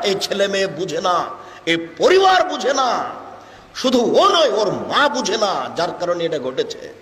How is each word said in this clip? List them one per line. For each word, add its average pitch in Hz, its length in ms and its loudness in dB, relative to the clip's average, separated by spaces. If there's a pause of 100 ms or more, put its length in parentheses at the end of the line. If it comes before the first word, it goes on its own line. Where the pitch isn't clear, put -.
এ 196 160 0
ছেলে 202 280 -2
মেয়ে 196 200 0
বুঝে 160 340 -6
না, 180 140 2 (500)
এ 165 80 0 (240)
পরিবার 370 460 6
বুঝে 254 300 -2
না, 262 160 0 (840)
শুধু 254 240 2 (140)
ও 302 140 6
নয়, 330 240 4
ওর 202 180 0 (180)
মা 220 220 2
বুঝে 247 280 -2
না, 208 140 0 (240)
যার 165 240 -2
কারণে 175 260 -2
এটা 156 140 -2
ঘটেছে। 127 420 -4 (200)